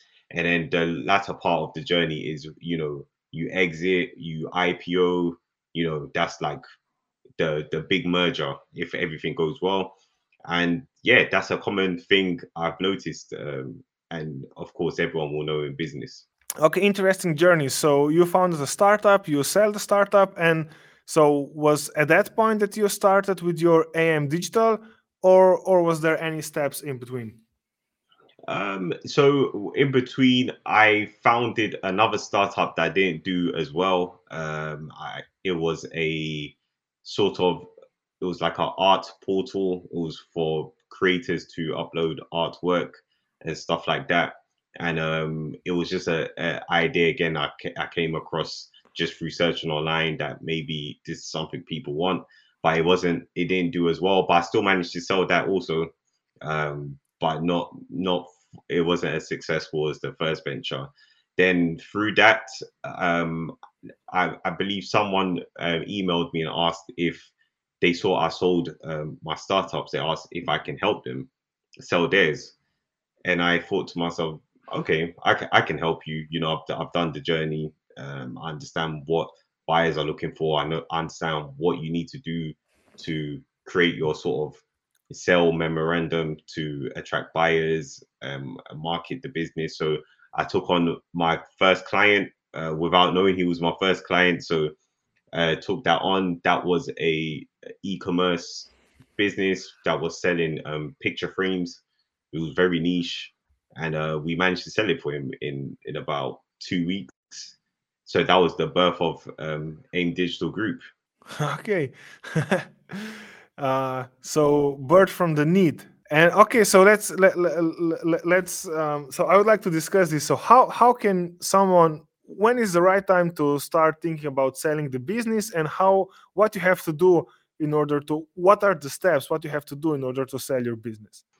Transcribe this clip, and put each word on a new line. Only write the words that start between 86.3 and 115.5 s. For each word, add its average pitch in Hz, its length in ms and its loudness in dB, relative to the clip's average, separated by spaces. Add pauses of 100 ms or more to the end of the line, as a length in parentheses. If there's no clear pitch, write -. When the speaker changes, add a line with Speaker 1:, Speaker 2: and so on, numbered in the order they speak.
Speaker 1:
to 73 400 -8
attract - 400 -8
buyers, 80 720 0 (180)
um, 67 360 -10 (120)
and 76 100 -16
market 85 420 -6
the 76 60 -10
business." 80 480 -6
So 78 220 -2 (360)
I - 100 -2
took - 260 -2
on 85 260 2 (160)
my 82 280 0 (180)
first 92 280 4
client, 101 440 4 (240)
uh, 80 240 -4
without 87 360 4
knowing 92 200 4
he 90 100 0
was 85 160 -2
my 82 200 0
first 92 240 0
client. 87 400 2
So, 78 260 0 (640)
uh, 80 240 0
took 87 280 -6
that 82 180 2
on. 92 420 0
That 87 200 2
was 85 240 0 (120)
a 78 440 -2 (380)
e-commerce 90 880 -2 (460)
business 98 520 -2 (160)
that 80 160 0
was 82 200 -6
selling, 85 440 -2
um, 76 360 -8
picture 90 280 -6
frames. 92 540 -4 (520)
It 80 60 -4
was 80 100 -6
very 90 280 2
niche, 87 540 -4 (440)
and, 80 180 -6
uh, 78 280 -4
we 82 140 -4
managed 90 280 0
to 80 60 -16
sell 98 200 0
it 80 100 -2
for 73 140 -6
him 71 160 -8 (100)
in, 69 460 -10
in 69 100 -10
about 69 440 -6 (200)
two 87 260 -4
weeks. - 720 -10 (480)
So 90 180 0
that 87 140 4
was 85 200 4
the 80 100 0
birth 85 340 2
of, 80 260 -4 (120)
um, 78 440 -8 (120)
aim 87 180 0
Digital 87 380 -4
Group. 92 320 -6 (280)
Speaker 2:
<laughs> - 300 -12
Okay. 151 520 -4 (420)
<laughs> 156 80 2 (1160)
Uh, 131 460 -2 (160)
so 147 640 2
birth 185 280 6
from 170 240 0
the 147 100 2
need. 170 380 4 (300)